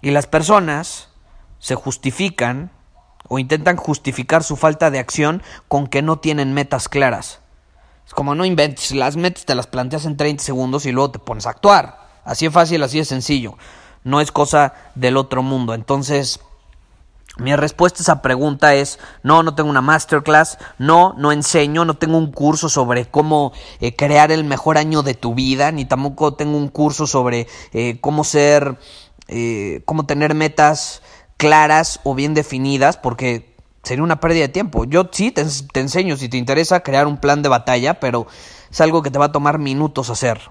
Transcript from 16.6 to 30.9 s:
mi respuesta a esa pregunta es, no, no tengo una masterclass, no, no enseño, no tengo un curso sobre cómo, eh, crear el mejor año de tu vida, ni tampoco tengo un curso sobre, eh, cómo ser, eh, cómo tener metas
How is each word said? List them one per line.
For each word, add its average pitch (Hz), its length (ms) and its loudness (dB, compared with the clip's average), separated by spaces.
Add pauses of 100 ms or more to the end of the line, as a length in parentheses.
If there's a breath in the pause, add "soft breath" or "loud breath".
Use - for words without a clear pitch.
mi 135 180 0
respuesta 151 440 2
a - 20 -8
esa 156 220 2
pregunta 143 500 2
es, 139 240 0 (240 loud breath)
no, 160 220 6
no 160 100 -2
tengo 151 160 -2
una 135 140 2
masterclass, 151 760 2 (220 loud breath)
no, 170 400 6
no 147 120 2
enseño, 151 540 0
no 156 120 -2
tengo 160 200 2
un 156 140 0
curso 151 360 0
sobre 123 380 0
cómo, 151 480 0 (260 loud breath)
eh, 117 160 -4
crear 147 360 6
el 160 120 0
mejor 151 360 -2
año 156 240 -2
de 139 100 -2
tu 117 220 -6
vida, 131 360 0
ni 143 140 -6
tampoco 143 480 -2
tengo 147 240 -4
un 143 120 -4
curso 151 360 -2
sobre, 123 400 -2 (280 loud breath)
eh, 117 280 -4
cómo 147 220 -2
ser, 143 560 2 (480 loud breath)
eh, 107 580 -6
cómo 156 220 -4
tener 147 260 0
metas 151 680 0 (340 soft breath)